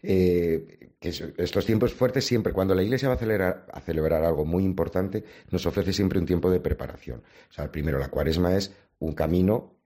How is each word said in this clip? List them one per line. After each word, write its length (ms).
eh, 960
que 120
es, 120
estos 260
tiempos 300
fuertes 320
siempre, 260
cuando 220
la 80
Iglesia 260
va 60
a 40
celebrar, 540
a 80
celebrar 420
algo 220
muy 200
importante, 600
nos 140
ofrece 280
siempre 260
un 80
tiempo 240
de 100
preparación. 640
O 40
sea, 200
primero 260
la 120
Cuaresma 440
es 180
un 160
camino 720